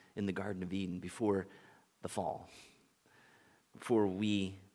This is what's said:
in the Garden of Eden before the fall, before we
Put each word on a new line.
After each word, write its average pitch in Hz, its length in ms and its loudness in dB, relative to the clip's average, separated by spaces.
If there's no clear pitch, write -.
in 104 120 0
the 98 60 2
Garden 95 300 -4
of 90 100 -4
Eden 92 260 -2
before 95 480 2
the - 60 -6
fall, - 400 -4
before 110 280 4
we 98 520 0